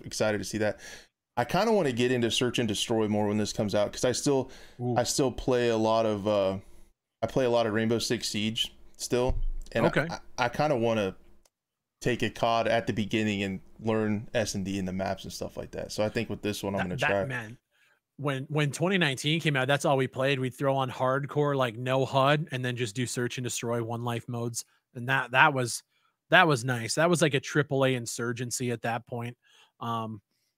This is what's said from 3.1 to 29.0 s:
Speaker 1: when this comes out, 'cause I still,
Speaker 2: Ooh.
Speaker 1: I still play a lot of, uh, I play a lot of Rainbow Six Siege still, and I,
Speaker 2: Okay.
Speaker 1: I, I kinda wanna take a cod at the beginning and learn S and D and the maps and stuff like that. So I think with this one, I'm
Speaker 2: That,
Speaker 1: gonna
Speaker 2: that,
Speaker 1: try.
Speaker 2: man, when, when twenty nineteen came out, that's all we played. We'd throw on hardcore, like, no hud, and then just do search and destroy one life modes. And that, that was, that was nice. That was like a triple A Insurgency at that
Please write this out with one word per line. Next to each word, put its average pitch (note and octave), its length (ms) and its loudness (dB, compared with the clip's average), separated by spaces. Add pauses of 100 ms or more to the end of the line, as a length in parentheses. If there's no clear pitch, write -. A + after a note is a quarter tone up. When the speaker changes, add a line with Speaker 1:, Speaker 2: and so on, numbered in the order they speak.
Speaker 1:
when G#2 100 0
this G#2 160 -2
comes G#2 200 -2
out, G#2 200 2
'cause - 100 -2
I B2+ 80 2
still, C3+ 380 0 (280)
Speaker 2:
Ooh. B2 200 -2
Speaker 1:
I A#2+ 60 2
still B2+ 280 2
play B2 380 2
a A2+ 80 2
lot A2 260 4
of, G#2 240 0
uh, G2 300 2 (640)
I A2+ 60 0
play C3 180 0
a A#2+ 40 2
lot A#2 160 4
of G#2+ 60 0
Rainbow A2+ 260 2
Six A2 300 -2
Siege A2 460 -2 (240)
still, B2+ 400 0 (340)
and A2+ 140 2
I, - 20 4
Speaker 2:
Okay. C#3+ 220 0
Speaker 1:
I, - 80 -8 (260)
I A#2+ 60 2
kinda D3 260 0
wanna A2 400 0 (880)
take A#2+ 200 0
a A2 80 0
cod A#2 380 2
at A2+ 180 2
the A#2+ 60 -2
beginning G#2 500 0
and G2 180 -4 (200)
learn A2 540 0
S A2 200 -2
and G2 120 -4
D G2 120 -2
and F#2 80 -2
the F#2 60 -4
maps F#2+ 320 -4
and - 80 -12
stuff - 240 -10
like - 160 -10
that. - 180 -10
So G#2+ 140 -2
I G#2+ 60 0
think A2+ 180 -2
with G2+ 140 -8
this G#2 200 -4
one, G2+ 120 -4
I'm G2 60 -2
Speaker 2:
That, F#2 40 -2
Speaker 1:
gonna F2+ 140 -4
Speaker 2:
that, C#3+ 100 0
Speaker 1:
try. G2+ 160 0
Speaker 2:
man, A#2+ 340 -8 (600)
when, C3+ 260 -4
when D3 260 0
twenty F3+ 280 0
nineteen D3+ 420 0
came D3+ 160 0
out, C3 100 2
that's C#3+ 200 2
all C#3+ 100 4
we C3 100 2
played. C3+ 320 0
We'd C3 160 -4
throw C3+ 220 0
on C3 140 0
hardcore, C#3 680 0
like, B2 200 0
no C3 280 0
hud, C#3+ 480 2
and C3 120 -4
then B2 120 -2
just A2+ 180 -4
do B2 120 -2
search A#2+ 320 -4
and B2+ 60 -6
destroy A#2 380 -4
one A#2 220 -6
life A#2 240 -4
modes. A#2 360 -6 (300)
And A#2+ 140 -8
that, C3+ 240 0
that C#3+ 220 6
was, B2 280 -2 (460)
that F3 180 8
was C3 180 2
nice. A#2+ 300 -4
That D#3+ 160 4
was E3+ 120 4
like D3 120 4
a C3 60 2
triple C#3 440 0
A C3 100 4
Insurgency A#2+ 760 -4
at A#2 120 -4
that A#2 240 -4